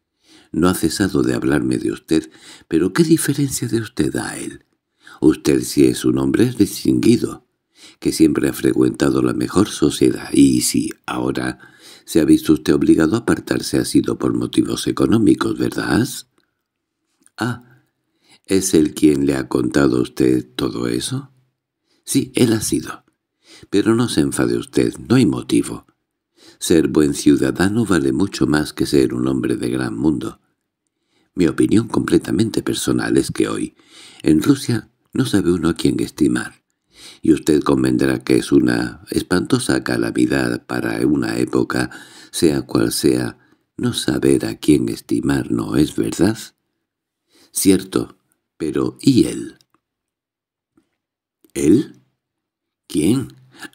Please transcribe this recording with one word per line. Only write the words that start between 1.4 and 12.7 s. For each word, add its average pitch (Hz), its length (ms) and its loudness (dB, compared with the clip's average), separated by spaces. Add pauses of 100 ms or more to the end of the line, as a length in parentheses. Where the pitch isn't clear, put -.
de 57 120 -4
usted, - 380 -2 (380)
pero 87 260 0
¿qué 175 100 2
diferencia 147 640 0
de 113 140 -2
usted 78 360 -4
a - 200 -8
él? - 280 -14 (540)
Usted 67 440 2
sí 65 240 2
es 62 180 -2
un 64 140 2
hombre 67 320 2
distinguido, - 960 0 (520)
que 73 120 -2
siempre 73 380 2
ha 64 40 -4
frecuentado 64 680 2
la 62 100 0
mejor 73 360 0
sociedad, - 640 0
y 64 300 4
sí, - 300 -2 (160)
ahora 64 500 -4 (480)
se - 140 0
ha 78 40 4
visto 78 300 4
usted 76 220 2